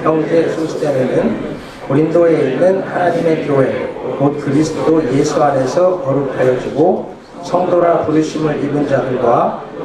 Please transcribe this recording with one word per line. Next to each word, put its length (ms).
형제 480
소스데네는 1040
고린도에 680
있는 280
하나님의 640
교회, 480
곧 260
그리스도 600
예수 280
안에서 600
거룩하여지고 1120
성도라 640
부르심을 560
입은 240
자들과 840